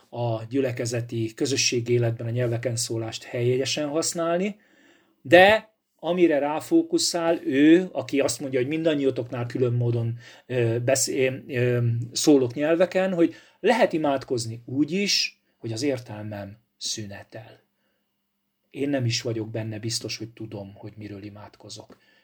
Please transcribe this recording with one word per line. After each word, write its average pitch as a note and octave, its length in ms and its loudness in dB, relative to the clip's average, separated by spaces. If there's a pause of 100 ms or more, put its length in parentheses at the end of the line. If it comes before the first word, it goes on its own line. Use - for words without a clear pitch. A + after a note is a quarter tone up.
a A#2 360 -4
gyülekezeti A#2 920 -4
közösségi B2 580 0
életben A#2 340 0
a A#2 40 -4
nyelveken A#2 460 -2
szólást A2+ 460 -6
helyesen B2+ 680 -2
használni, E3+ 720 -2 (600)
de F#3+ 520 8 (220)
amire E3 420 2
ráfókuszál E3 1040 0
ő, D#3+ 480 6
aki C3 280 -2
azt C#3 200 0
mondja, C3+ 180 -2
hogy B2 100 0
mindannyiótoknál C3+ 760 0
külön B2 260 0
módon, A#2 460 0 (280)
ö, A#2+ 340 0
beszé-, C3 680 0
ö, B2 380 0 (260)
szólok C3 420 4
nyelveken, F3+ 600 0
hogy E3+ 200 2 (260)
lehet G#3+ 320 2
imádkozni B2+ 720 -2
úgy D3 280 -2
is, - 480 -2 (180)
hogy A#2 140 -8
az A2 100 -6
értelmem G#2+ 760 -6 (180)
szünetel. G#2+ 840 -12 (1120)
Én C#3 180 -6
nem C3+ 160 -2
is A#2 180 -2
vagyok A2 280 -4
benne A2 280 -6
biztos, A2+ 380 -6
hogy A2+ 140 -12
tudom, G#2 440 -14
hogy G#2 220 -18
miről G2+ 260 -14
imádkozok. G#2 760 -18 (260)